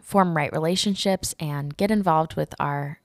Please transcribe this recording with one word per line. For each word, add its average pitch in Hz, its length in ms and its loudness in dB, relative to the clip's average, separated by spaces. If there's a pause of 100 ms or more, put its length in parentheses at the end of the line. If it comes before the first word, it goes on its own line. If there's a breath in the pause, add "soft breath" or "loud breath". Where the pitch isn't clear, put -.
form 180 340 2
right 147 160 -2
relationships 190 840 0
and 143 360 -6
get 208 140 2
involved 175 460 2
with - 240 -4
our 143 460 -4